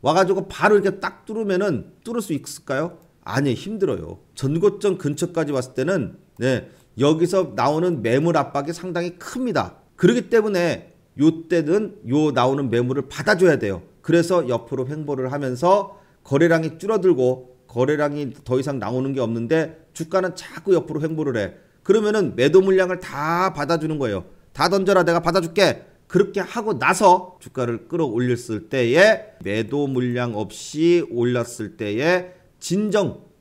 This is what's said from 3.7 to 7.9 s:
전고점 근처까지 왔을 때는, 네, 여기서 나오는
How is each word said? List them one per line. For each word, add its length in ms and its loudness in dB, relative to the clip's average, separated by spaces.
전고점 640 0
근처까지 540 -4
왔을 220 -6
때는, 440 -4
네, 300 -2
여기서 560 2
나오는 480 0